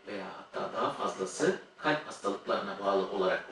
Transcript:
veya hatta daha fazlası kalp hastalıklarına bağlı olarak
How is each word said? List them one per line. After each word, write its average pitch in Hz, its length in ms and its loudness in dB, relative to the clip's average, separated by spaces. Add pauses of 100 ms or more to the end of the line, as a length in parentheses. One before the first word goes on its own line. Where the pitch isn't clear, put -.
veya 95 200 -6 (100)
hatta - 360 -6
daha - 180 0
fazlası - 680 0 (200)
kalp 151 280 0
hastalıklarına 101 760 -2
bağlı 98 260 4
olarak 92 420 2